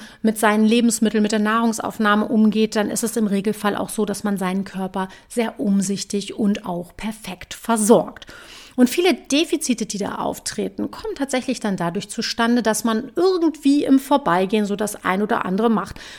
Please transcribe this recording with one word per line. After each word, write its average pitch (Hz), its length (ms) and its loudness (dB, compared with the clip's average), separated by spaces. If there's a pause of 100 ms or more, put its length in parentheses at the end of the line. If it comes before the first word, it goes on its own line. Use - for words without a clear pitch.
(220)
mit 220 160 0
seinen 220 280 4
Lebensmitteln, 226 560 2
mit 208 100 2
der 220 80 0
Nahrungsaufnahme 214 880 0
umgeht, 220 480 2
dann 208 140 0
ist - 140 -4
es 226 140 -2
im 220 100 0
Regelfall 202 480 -2
auch - 140 -4
so, 208 160 -2
dass 202 180 -6
man 202 140 -2
seinen 185 260 -2
Körper 190 460 -6 (180)
sehr 226 320 -4
umsichtig 196 760 -2
und 208 280 0
auch 175 300 -8
perfekt - 580 -12
versorgt. 214 760 2 (480)
Und 254 140 4
viele 349 240 2
Defizite, 285 720 -2
die 214 120 -10
da 196 180 -4
auftreten, 202 760 -6
kommen 427 240 -8
tatsächlich 262 460 -4
dann 202 160 -2
dadurch 175 320 -4
zustande, 233 520 0
dass 214 220 0
man 226 320 -2
irgendwie 330 720 2
im 269 140 6
Vorbeigehen 208 680 2
so 196 100 -2
das 208 300 -6
ein 190 160 0
oder - 240 0
andere 208 240 0
macht, 190 320 -2 (180)